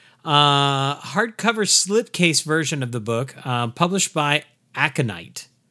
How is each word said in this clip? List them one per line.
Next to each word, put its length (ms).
uh, 760
hardcover 680
slipcase 800
version 360
of 120
the 80
book, 420
uh, 260
published 440
by 320
Aconite. 760